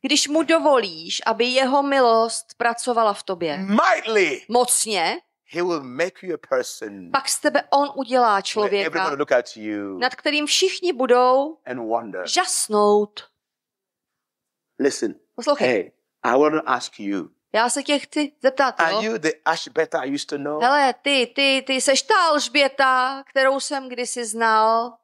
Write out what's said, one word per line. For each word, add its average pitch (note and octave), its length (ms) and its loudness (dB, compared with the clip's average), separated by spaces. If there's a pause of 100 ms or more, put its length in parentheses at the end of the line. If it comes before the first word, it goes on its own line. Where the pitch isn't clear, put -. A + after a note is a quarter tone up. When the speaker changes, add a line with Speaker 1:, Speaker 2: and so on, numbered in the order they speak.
Speaker 1:
Když C#4 260 0
mu D#4 140 2
dovolíš, A#3+ 840 0
aby A3+ 180 0
jeho C4 380 2
milost A#3 640 2 (100)
pracovala A#3 560 0
v G3+ 100 -8
tobě E3+ 360 -4
Speaker 2:
mightily, G#3 880 2
Speaker 1:
mocně, A3 720 0 (300)
Speaker 2:
he E3+ 120 -4
will F3 200 -2
make C3+ 300 -4 (140)
you F3 80 -4
a D3 40 -10 (100)
person G#2 640 -6
Speaker 1:
pak - 160 -2
z - 120 -2
tebe C#4 300 0
on C#4+ 240 2
udělá B3 360 2
Speaker 2:
where G3 120 2
Speaker 1:
člověka, G3+ 440 -2
Speaker 2:
everybody D#3+ 300 -2
look C#3+ 160 0
at B2 240 0
you G#2 420 -6
Speaker 1:
nad B3+ 160 -2
kterým D4 320 -2
všichni F4 460 0
budou B3+ 760 2
Speaker 2:
and B2+ 120 -8
wonder. A2 500 -6
Speaker 1:
žasnout. G#3 960 0 (1500)
Speaker 2:
Listen. B2+ 360 -2 (200)
Speaker 1:
Poslouchej. B3 340 0
Speaker 2:
Hey, G#2+ 240 0 (300)
I B2 160 2
want D3+ 160 4
to D3 160 -2
ask B2 300 -4
you. G2 280 -6 (240)
Speaker 1:
Já A3+ 180 2
se C#4 120 -4
tě C#4+ 160 0
chci D4 340 -6 (100)
zeptat, C4 380 0
Speaker 2:
Are E3 120 2
Speaker 1:
jo? G#3+ 100 -2
Speaker 2:
you A3 160 -4
the D#3+ 120 0 (140)
Ashbeta D#3+ 560 -2
I C#3 140 -4
used C#3+ 140 -6
to D3 100 -6
know? D3 220 -6
Speaker 1:
Hele, C4+ 420 2
ty, C4 320 0
ty, C4+ 320 2
ty C4 140 0
seš C4+ 220 2
ta - 120 2 (140)
Alžběta, C4+ 1000 0
kterou C4+ 300 2
jsem C4+ 280 -8
kdysi A#3+ 360 -6
znal. A3+ 680 2 (120)